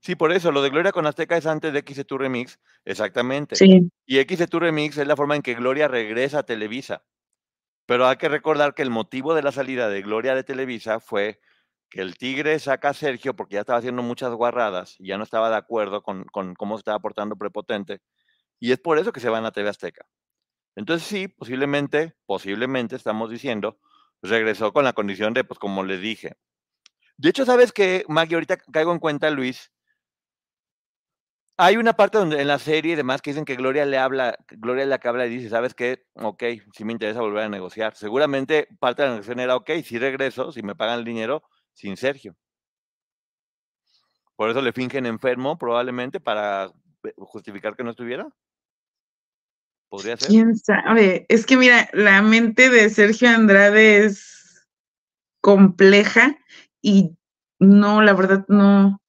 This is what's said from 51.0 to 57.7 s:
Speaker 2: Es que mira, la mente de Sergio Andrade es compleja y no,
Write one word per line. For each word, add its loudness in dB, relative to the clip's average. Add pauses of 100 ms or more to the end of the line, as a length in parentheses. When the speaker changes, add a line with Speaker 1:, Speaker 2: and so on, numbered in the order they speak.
Speaker 2:
Es 2
que 4
mira, 6
la 4
mente 4
de 6
Sergio 4
Andrade 6
es -8 (760)
compleja 6 (440)
y 4 (440)
no, 8